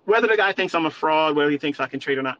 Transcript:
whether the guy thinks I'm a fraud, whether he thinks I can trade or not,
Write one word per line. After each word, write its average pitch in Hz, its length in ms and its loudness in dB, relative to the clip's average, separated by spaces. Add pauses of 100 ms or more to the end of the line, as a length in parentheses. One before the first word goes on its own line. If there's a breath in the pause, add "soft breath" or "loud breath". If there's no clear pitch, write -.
whether 226 220 2
the 220 80 2
guy 196 160 2
thinks 185 220 -4
I'm 165 120 0
a 151 40 -2
fraud, 156 460 2
whether 147 140 2
he 143 80 0
thinks 143 220 -4
I 131 60 -2
can 131 140 -8
trade 139 180 -2
or 135 40 -4
not, 131 180 -6